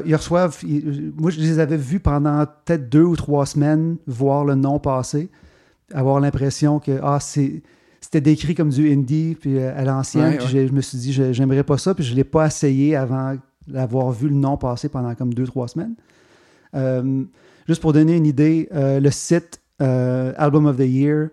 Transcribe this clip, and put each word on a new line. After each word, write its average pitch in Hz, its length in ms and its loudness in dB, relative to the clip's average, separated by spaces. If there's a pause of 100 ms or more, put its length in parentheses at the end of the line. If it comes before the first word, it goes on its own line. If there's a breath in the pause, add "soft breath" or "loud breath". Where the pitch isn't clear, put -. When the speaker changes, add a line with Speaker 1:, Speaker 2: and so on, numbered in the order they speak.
Speaker 1:
ils 156 100 2
reçoivent, 170 480 0
ils, 147 540 -4
moi, 160 140 0
je 160 80 -8
les 160 180 2
avais 160 200 2
vus 143 220 -4
pendant 147 460 2
peut-être 147 440 -4
deux 151 120 6
ou 170 140 4
trois 143 320 0
semaines, 156 580 0
voir 139 400 0
le 139 80 2
nom 139 260 0
passer, 143 500 -4 (640 soft breath)
avoir 139 280 2
l'impression 143 600 0
que, 135 220 -4
ah, 143 180 0
c'est, 143 440 -4 (360 soft breath)
c'était - 220 -2
décrit 156 320 2
comme 165 160 0
du 147 240 2
indie, 156 440 0
puis, 135 200 -4
euh, 131 180 -4
à 139 80 -4
l'ancienne, 135 420 0
Speaker 2:
Ouais, 151 120 2
Speaker 1:
puis 123 80 -4
Speaker 2:
ouais. 127 60 -2
Speaker 1:
j'ai, 135 160 2
je 131 60 -4
me 139 80 2
suis 127 180 -10
dit, 127 120 -4
je, 131 220 0
j'aimerais 135 300 2
pas 139 160 0
ça, 190 160 -2
puis 165 80 -4
je 120 100 -4
l'ai 135 100 2
pas 156 220 2
essayé 147 500 0
avant 131 400 -4 (320)
d'avoir 131 440 -2
vu 123 180 -2
le 143 60 0
nom 139 200 0
passer 127 320 -6
pendant 123 280 -6
comme 123 180 -4
deux, 127 120 -2
trois 123 220 -6
semaines. 220 280 -8 (800 soft breath)
Euh, 131 480 -2 (440 soft breath)
juste 160 140 0
pour 160 100 2
donner 156 240 4
une 156 120 2
idée, 156 480 2
euh, 135 240 0
le 139 100 4
site, - 500 -2 (220)
euh, 127 560 0
Album 151 300 4
of 135 100 2
the 135 40 0
Year, 143 520 2